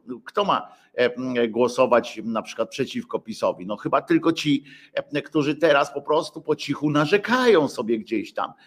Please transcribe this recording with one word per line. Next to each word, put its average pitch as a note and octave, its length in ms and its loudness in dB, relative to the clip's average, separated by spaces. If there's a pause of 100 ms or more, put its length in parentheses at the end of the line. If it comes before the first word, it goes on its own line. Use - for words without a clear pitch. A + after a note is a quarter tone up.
(260)
kto G#3 200 -2
ma, D3 220 0 (260)
e, B2 540 0
głosować A#2 760 2
na A2 180 -4
przykład - 280 -6
przeciwko A#2 500 -6
pisowi? F#2 460 -4
No G#2 120 -6
chyba C#3 240 0
tylko D#3+ 320 2
ci, C#3+ 300 0 (300)
e, - 280 -4
którzy D3 340 0
teraz D3 380 4
po C#3+ 80 -6
prostu D#3 400 -2
po D3+ 140 -2
cichu C#3+ 340 -4
narzekają G3 760 4
sobie A#2 320 -2
gdzieś G2+ 340 -6
tam. - 200 -6 (140)